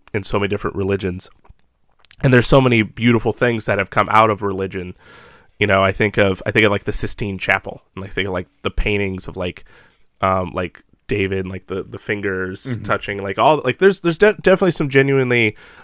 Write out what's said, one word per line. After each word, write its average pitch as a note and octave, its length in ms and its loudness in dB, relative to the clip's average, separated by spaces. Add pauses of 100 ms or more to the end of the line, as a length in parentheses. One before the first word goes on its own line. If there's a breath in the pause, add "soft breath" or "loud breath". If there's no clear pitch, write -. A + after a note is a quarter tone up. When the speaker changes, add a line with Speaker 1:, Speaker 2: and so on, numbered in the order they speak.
(120)
Speaker 1:
in G2+ 120 -4
so G#2 160 -2
many G2+ 80 -2
different G2+ 260 -6
religions, F#2+ 560 -4 (920)
and B2+ 120 6
there's A#2+ 120 6
so C#3 140 6
many B2 220 4
beautiful A2+ 500 0
things A#2 320 -2
that G2+ 140 -2
have G2 120 -2
come G2+ 200 0
out A2 180 6
of G#2 140 -2
religion. F#2+ 520 -6 (640 soft breath)
You G#2 80 0
know, G2 160 4
I G2 100 4
think G#2+ 260 0
of, G2 260 2
I A2 60 -4
think G#2+ 160 4
of, G2+ 60 4
like, G2+ 120 -2
the G#2 80 -4
Sistine G2+ 460 -4
Chapel, - 440 -4 (140)
and F#2 80 -12
I G2 40 -14
think - 200 -4
of, F#2 60 -6
like, F2+ 140 -6 (140)
the G2+ 80 -2
paintings G2+ 560 -2
of, - 100 -12
like, F2+ 280 -8 (560 soft breath)
um, F#2+ 320 0
like, F2+ 300 -8 (240)
David, F#2+ 420 -2
like, F#2 200 -14
the, F#2 140 -6
the A2 160 -14
fingers F#2+ 680 -6
Speaker 2:
Mm-hmm. A2+ 160 -6
Speaker 1:
touching, G2+ 400 -4
like, G2 160 -6
all, C#3+ 260 2
like, B2+ 140 -2
there's, F#3+ 220 2
there's E3+ 180 -2
de-, G#3 160 4
definitely F#3 380 2
some D3+ 180 -2
genuinely C3 640 2 (280 soft breath)